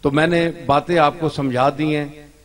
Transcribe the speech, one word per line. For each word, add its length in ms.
तो 80
मैंने 380
बातें 500
आपको 300
समझा 420
दी 220
हैं, 400